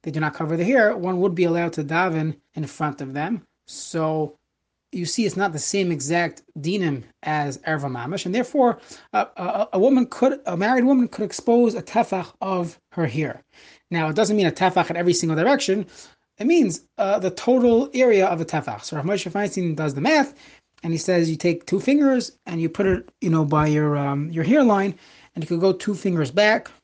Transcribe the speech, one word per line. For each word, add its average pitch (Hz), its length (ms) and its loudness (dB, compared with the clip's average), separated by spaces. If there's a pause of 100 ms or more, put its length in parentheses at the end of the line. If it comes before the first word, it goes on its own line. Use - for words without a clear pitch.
they 165 100 -8
do 151 80 -4
not 151 140 -2
cover 165 240 -4
the 170 60 -2
hair, 226 340 2
one 180 220 -2
would 185 160 0
be 180 80 2
allowed 170 300 0
to 151 100 -4
daven 160 520 -2 (200)
in 156 100 -6
front 147 360 -6
of 135 120 -10
them. 165 300 -6 (240)
So 156 720 -6 (540)
you 175 140 -6
see, 214 200 -2
it's 185 120 -4
not 190 160 -2
the 151 60 -8
same 185 320 -2
exact 165 520 -2 (160)
dinim 156 440 -2 (200)
as 147 360 -4
erva 143 300 -4
mamish, 127 360 -8
and 185 100 -4
therefore, 247 440 0 (340)
a, - 140 0 (100)
a, 190 360 -2
a 185 60 0
woman 254 280 4
could, - 380 0
a 175 120 -4
married 240 260 2
woman 254 240 4
could - 160 -8
expose 233 520 2
a 180 60 -6
tefach 196 600 -2
of 180 360 -4 (140)
her 165 140 -2
hair. 131 360 -6 (480)
Now, 160 200 -2
it 156 60 -4
doesn't 208 200 2
mean 190 120 2
a 156 40 2
tefach 185 380 2
in 170 80 -4
every 175 160 2
single 160 240 -2
direction. 190 480 0 (540)
It 214 80 -2
means, 294 360 2 (140)
uh, 208 220 0
the 185 120 -2
total 247 640 4
area 226 340 4
of 165 140 -2
a 156 40 -2
tefach. 127 380 -6
So - 140 -8
Rav 143 80 -6
Moshe 190 260 -4
Feinstein 185 440 -2
does 151 180 -4
the 139 80 -6
math, 151 320 2 (500)
and 170 80 -4
he 165 60 -2
says 170 320 2
you 160 60 -2
take 170 300 -2
two 190 140 0
fingers 269 680 2
and 165 140 -6
you 165 80 0
put 190 200 0
it, 180 220 0 (120)
you 185 80 -2
know, 160 160 2
by 151 220 2
your, 151 300 2
um, 143 340 -4
your 160 120 -2
hairline, 202 520 4 (400)
and 165 80 -6
you - 40 -8
could 170 140 -2
go 190 100 4
two 190 220 -4
fingers 165 380 -2
back 214 380 2 (140)